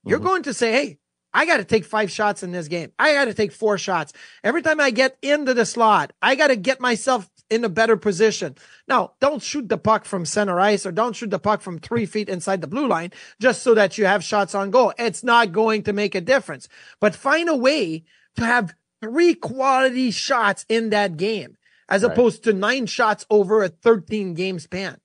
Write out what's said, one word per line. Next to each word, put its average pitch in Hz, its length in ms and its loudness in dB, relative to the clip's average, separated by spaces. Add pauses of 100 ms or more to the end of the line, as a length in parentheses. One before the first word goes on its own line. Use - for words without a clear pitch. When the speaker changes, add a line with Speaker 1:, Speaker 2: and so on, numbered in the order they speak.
Speaker 1:
you're 208 140 0
Speaker 2:
Mm-hmm. - 80 -4
Speaker 1:
going 370 160 0
to 269 100 -6
say, 226 180 -2
"Hey, 240 260 -2 (360)
I 285 120 2
gotta 294 180 0
take 214 220 0
five 214 260 -2
shots 208 320 -2
in 180 80 -8
this 175 160 -8
game. 165 320 -8
I 294 140 2
gotta 269 200 0
take 202 200 -2
four 208 240 0
shots. 165 340 -4 (320)
Every 269 180 0
time 311 200 0
I 277 80 4
get 262 320 0
into 285 320 0
the 233 120 2
slot, 208 460 2 (100)
I 240 140 4
gotta 277 220 4
get 254 240 -2
myself 247 480 -2 (200)
in 226 140 0
a 220 60 -2
better 226 260 2
position." 196 600 -2 (300)
Now, 233 360 -2
don't 277 200 0
shoot 262 280 -8
the 208 80 0
puck 214 260 0
from 175 220 -6
center 190 340 -2
ice 202 260 2
or 180 60 -6
don't 214 240 -2
shoot 233 140 -8
the 196 100 -4
puck 208 220 0
from 175 180 -12
three 233 260 -4
feet 208 220 -6
inside 190 320 -4
the 151 80 -8
blue 262 200 -4
line 175 260 -2 (260)
just 233 220 0
so 240 140 4
that 202 220 2
you 208 80 2
have 196 200 0
shots 202 280 -2
on 196 180 -4
goal. 233 280 4
It's 233 240 -4
not 233 300 4
going 220 300 0
to 208 100 -4
make 202 220 -2
a 185 60 -2
difference. 180 460 -2 (320)
But 208 160 2
find 320 320 0
a 320 80 2
way 226 480 0 (320)
to 233 100 -2
have 233 280 0 (280)
three 320 320 2
quality 262 800 0
shots 220 560 -2
in 226 220 0
that 202 260 0
game 185 400 -6 (320)
as 196 160 2
Speaker 2:
Right. 214 80 2
Speaker 1:
opposed 226 320 2
to 226 80 2
nine 208 360 -2
shots 214 420 -2
over 208 340 2
a 180 60 -2
thirteen 214 640 0
game 180 260 -6
span. 185 460 -10